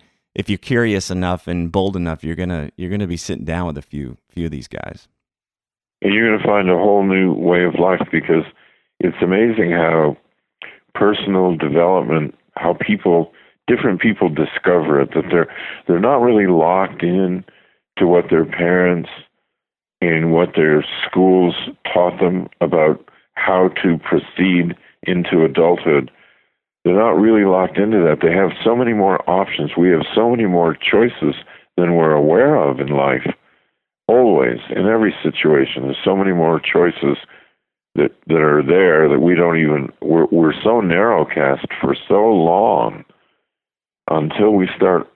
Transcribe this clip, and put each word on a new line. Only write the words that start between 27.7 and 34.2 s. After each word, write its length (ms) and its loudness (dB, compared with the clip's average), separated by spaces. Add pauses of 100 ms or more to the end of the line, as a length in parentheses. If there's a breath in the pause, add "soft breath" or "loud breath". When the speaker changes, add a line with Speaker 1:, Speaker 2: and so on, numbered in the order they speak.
Speaker 2:
into 280 0
that. 160 2
They 120 2
have 180 0 (120)
so 120 2
many 180 0
more 360 0
options. 480 -2
We 120 4
have 140 2 (120)
so 140 2
many 160 0
more 300 2
choices 600 0 (400 loud breath)
than 200 2
we're 180 4
aware 420 4
of 240 0
in 80 -4
life. 380 -2 (840)
Always, 520 2 (160)